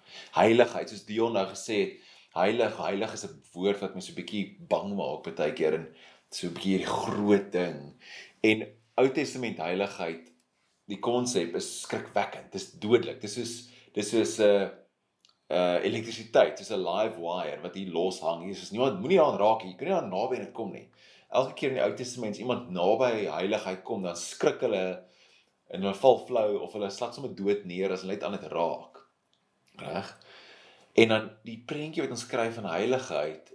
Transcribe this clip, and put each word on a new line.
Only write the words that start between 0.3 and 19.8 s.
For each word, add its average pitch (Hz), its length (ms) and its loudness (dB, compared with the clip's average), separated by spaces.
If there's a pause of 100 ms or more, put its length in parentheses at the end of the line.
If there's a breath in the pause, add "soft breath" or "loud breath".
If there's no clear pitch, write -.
Heiligheid, 113 580 6
soos 104 160 -14
Dion 113 280 0
nou 98 140 2
gesê 101 320 -4
het, - 180 -2 (400 loud breath)
heilig, 104 400 2
heilig 98 360 -2
is 107 120 -10
'n - 160 -16 (120)
woord 98 280 0
wat 95 140 -6
my 90 60 -8
so 92 100 -14
'n 85 100 -10
bietjie 98 360 -6 (120)
bang 92 260 0
maak 78 280 -4
baie 76 300 -2
keer 78 200 2
en 80 140 -4 (420 loud breath)
so - 180 -8
'n 85 60 -6
bietjie 95 240 0
hierdie - 260 -2
groot 101 480 4
ding. 76 440 -4 (460 loud breath)
En 110 260 4 (300)
Ou 131 120 6
Testament 127 480 -4
heiligheid, 87 760 -4 (560)
die 101 120 -8
konsep 120 560 0
is 98 120 -4 (160)
skrikwekkend, - 680 -4
dis - 200 -10
dodelik. - 500 2
Dis 208 120 -8
soos, 117 200 -8 (400 loud breath)
dis 104 160 -2
soos 110 300 2
'n, 101 320 6 (800)
'n 87 340 2
elektrisiteit, 113 760 2
soos 101 140 -14
'n 95 120 -2
live 98 360 0
wire 85 420 -6
wat 90 140 -10
hier 95 160 -8
los 90 280 0
hang. 82 240 -2
Hier 95 80 -8
is 92 200 -12
niemand, 113 280 0
moenie 156 180 4
daaraan 135 220 6
raak 107 240 4
nie. 92 80 -12
Jy 90 60 -18
kan 143 100 -8